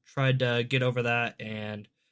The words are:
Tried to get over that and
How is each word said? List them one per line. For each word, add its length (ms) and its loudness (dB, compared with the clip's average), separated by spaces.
Tried 340 2
to 280 2
get 140 2
over 200 0
that 380 -2
and 480 -8